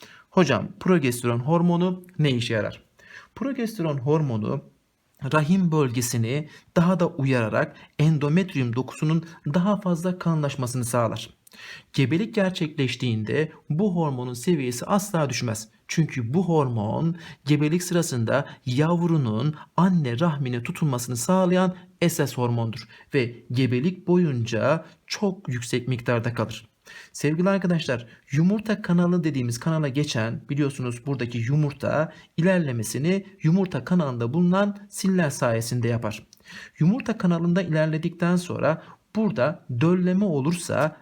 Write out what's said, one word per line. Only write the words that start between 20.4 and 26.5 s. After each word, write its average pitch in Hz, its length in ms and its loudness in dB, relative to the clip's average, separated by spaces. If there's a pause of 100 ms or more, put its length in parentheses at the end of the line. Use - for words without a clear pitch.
tutunmasını 127 540 -2
sağlayan 185 580 2 (260)
esas 160 360 0
hormondur 117 500 -2 (260)
ve 120 380 -2
gebelik 127 560 0
boyunca 139 800 2 (220)
çok 190 420 -6
yüksek 123 380 -4
miktarda 120 460 0
kalır. 113 340 -6 (460)